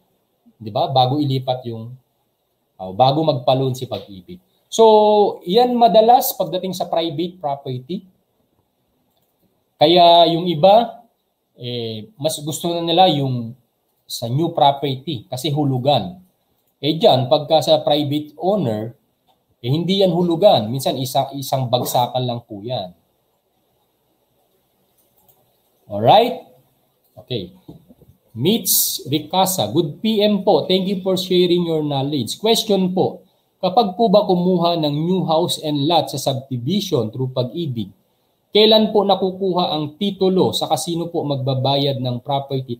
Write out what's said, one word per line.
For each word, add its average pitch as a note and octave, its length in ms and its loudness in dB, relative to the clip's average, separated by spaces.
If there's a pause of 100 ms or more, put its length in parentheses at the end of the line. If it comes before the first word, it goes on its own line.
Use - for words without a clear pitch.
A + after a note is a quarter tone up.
(600)
Di G#2+ 120 -12
ba? C#3 200 -2
Bago C3 280 2
ilipat C3 480 -2
yung, A#2 280 -12 (840)
oh, F#2 120 -10
bago C3 320 2
magpa-loan C3+ 520 0
si B2 120 -10
Pag-ibig. F#2+ 560 -14 (240)
So G#3+ 800 4
yan A#3+ 240 2
madalas A#3 640 4
pagdating F3+ 400 -6
sa - 160 -8
private E3 480 -4
property. C#3 640 -8 (1800)
Kaya E3+ 560 6
yung E3+ 160 -4
iba, G3 520 4 (560)
eh, A2+ 600 -8
mas D#3 240 -4
gusto D#3+ 280 -6
na E3+ 120 -6
nila E3+ 280 4
yung B2+ 440 -4 (480)
sa - 280 -10
new E3 240 -2
property C#3 720 -2
kasi C#3 240 -6
hulugan. C3 680 -2 (640)
Eh D#3+ 160 -2
dyan, B2+ 320 2
pagka D3 320 2
sa D#3 160 2
private D3+ 560 -2
owner, B2+ 640 -4 (640)
eh, A#2+ 80 -4
hindi F3 320 0
yan F#3 80 4
hulugan. E3 560 2
Minsan, C3 320 -4
isa, C3+ 320 -4
isang C3+ 400 -6
bagsakan B2 560 -2
lang A#2+ 160 -8
po G2+ 160 -16
yan. G#2 320 -10 (3000)
Alright? C#3+ 640 2 (640)
Okay. - 400 -12 (800)
Mitch - 720 -2
Ricasa, D3+ 640 -2
good D3+ 320 -4
P A3 160 0
M G#3 240 2
po. - 240 2
Thank F#3+ 240 0
you F#3+ 80 -4
for F#3+ 160 -2
sharing F3+ 480 2
your D#3+ 160 -2
knowledge. C#3+ 640 -4
Question G3 480 2
po, F3 320 -2 (400)
kapag F#3 320 0
po A3+ 160 2
ba G#3 160 4
kumuha F3 560 2
ng D3 120 -2 (120)
new F3+ 160 0
house D#3+ 400 -2
and D3 240 -2
lot E3 240 0
sa C#3+ 80 -8
subdivision C3 920 -4
through B2+ 180 -6
Pag-ibig, B2 640 -6 (560)
kailan G#3+ 400 4
po G3+ 160 0
nakukuha F#3 640 -2
ang D3+ 240 -6
titulo? F#3+ 560 0
Sa - 160 -4
kasino E3 400 -4
po C#3 160 -6
magbabayad C3+ 800 -2
ng B2 160 -6
property C3 600 -6